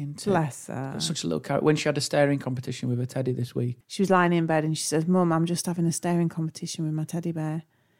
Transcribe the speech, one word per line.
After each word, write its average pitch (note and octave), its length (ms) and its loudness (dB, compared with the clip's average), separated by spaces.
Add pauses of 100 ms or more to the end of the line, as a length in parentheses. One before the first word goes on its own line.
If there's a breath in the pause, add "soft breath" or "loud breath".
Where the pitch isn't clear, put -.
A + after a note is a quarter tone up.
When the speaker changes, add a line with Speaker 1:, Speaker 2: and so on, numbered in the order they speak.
Speaker 1:
isn't D3 240 -8
it? G#3 40 2
Speaker 2:
Bless D#3+ 380 0
her. C3+ 260 -6
Speaker 1:
That's D#3 120 -4
such D#3+ 200 -4
a - 20 -4
little - 140 0
character. - 240 0
When D#3 100 6
she D3+ 140 0
had C#3 80 0
a - 40 0
staring C#3+ 380 2
competition B2+ 480 -6
with B2 100 0
her B2 80 -2
teddy B2+ 280 -2
this B2 200 -4
week. B2 240 -2 (100)
Speaker 2:
She - 140 -4
was F#3 80 2
lying F3+ 220 6
in E3+ 140 4
bed D#3+ 180 4
and D#3 140 0
she - 80 -4
says, D#3+ 200 0
"Mum, F3+ 280 4
I'm D#3+ 120 2
just E3+ 200 -2
having F3 200 0
a E3 60 2
staring E3+ 380 0
competition D#3+ 560 -6
with D#3 80 -2
my D#3 100 -2
teddy E3+ 300 -4
bear." D#3+ 300 -4 (360)